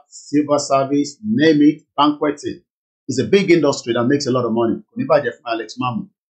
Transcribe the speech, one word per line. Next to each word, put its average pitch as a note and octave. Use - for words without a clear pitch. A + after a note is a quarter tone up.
silver C#3+
service, C#3
name D3
it, D3+
banqueting. D3
It's B2+
a A#2
big E3+
industry C#3+
that A#2+
makes C#3
a E3+
lot E3+
of G#2+
money. A2
Kò -
ní C3
bàjẹ́ C#3+
fún -
Alex A2+
Mamu. B2